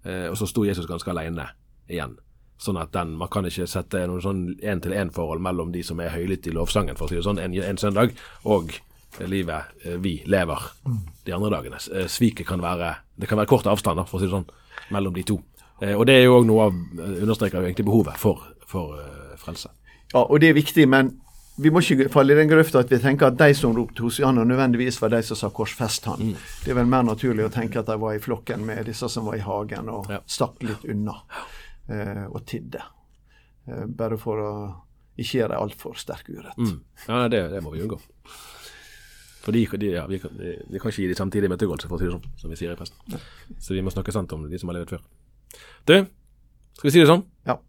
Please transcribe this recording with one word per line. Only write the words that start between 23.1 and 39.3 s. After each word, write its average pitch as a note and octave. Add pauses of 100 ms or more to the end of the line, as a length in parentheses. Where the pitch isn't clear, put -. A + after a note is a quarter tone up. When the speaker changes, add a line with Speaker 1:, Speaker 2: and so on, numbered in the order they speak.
Speaker 3:
at B2+
de D3+
som C3
ropte A2+
Hosianna A#2+
nødvendigvis B2
var A2
de A#2
som A2+
sa G#2
«Korsfest -
han». F2 (120)
Speaker 1:
Mm. F2+ (280)
Speaker 3:
Det C#3+
er B2
vel A#2+
mer B2+
naturlig A2
å G#2+
tenke A2+
at G#2+
de A2
var A2
i G#2+
flokken A2+
med A2
disse A2+
som A2+
var G#2+
i G2+
hagen G#2
og G#2
Speaker 1:
Ja. G2+
Speaker 3:
stakk -
litt G#2+
unna, G#2 (720)
eh, G2+
og G2+
tidde. - (840)
Eh, A#2+
bare A2+
for A2
å G#2 (680)
ikke B2
gjøre A2
en -
alt G#2
for -
sterk -
urett. -
Speaker 1:
Mm. G2+ (280)
Ja, A2
nei, A#2+
det, G2
det F#2+
må D2
vi -
unngå. G#2+ (1400)